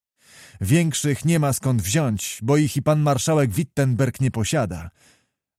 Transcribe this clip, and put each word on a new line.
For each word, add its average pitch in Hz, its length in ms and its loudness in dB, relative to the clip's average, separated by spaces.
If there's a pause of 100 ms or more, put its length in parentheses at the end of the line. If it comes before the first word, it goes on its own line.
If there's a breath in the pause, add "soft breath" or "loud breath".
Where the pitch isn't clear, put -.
(600 loud breath)
Większych 147 640 0
nie 165 140 2
ma 143 140 2
skąd 123 300 0
wziąć, 107 600 -2
bo 131 140 2
ich 151 200 0
i 143 60 -2
pan 151 180 2
marszałek 147 500 2
Wittenberg 131 680 -2
nie 131 100 0
posiada. 95 600 -4 (680 soft breath)